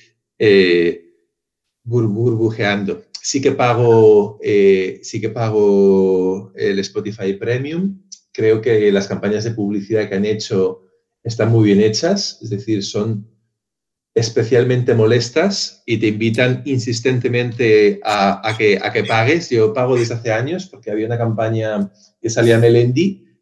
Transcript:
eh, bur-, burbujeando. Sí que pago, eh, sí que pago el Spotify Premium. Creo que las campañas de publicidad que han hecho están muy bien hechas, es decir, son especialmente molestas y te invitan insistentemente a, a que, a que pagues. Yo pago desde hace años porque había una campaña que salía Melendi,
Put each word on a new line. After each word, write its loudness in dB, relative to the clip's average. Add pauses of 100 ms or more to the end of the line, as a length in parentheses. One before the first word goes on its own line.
(380)
eh, 2 (720)
bur-, 0
burbujeando. -2 (180)
Sí -4
que 2
pago, 4
eh, 2
sí -10
que -6
pago 0
el -2
Spotify -6
Premium. -6 (300)
Creo 0
que 2
las 0
campañas -4
de -6
publicidad -4
que -6
han -2
hecho -4 (360)
están -2
muy 4
bien 4
hechas, -2
es -12
decir, -4
son -6 (840)
especialmente 0
molestas 0
y -2
te -2
invitan -2
insistentemente 0
a, 0
a -6
que, 2
a -4
que -2
pagues. 0
Yo 2
pago 0
desde -2
hace -6
años -4
porque -16
había -4
una -4
campaña -4 (300)
que -4
salía 2
Melendi, 2 (160)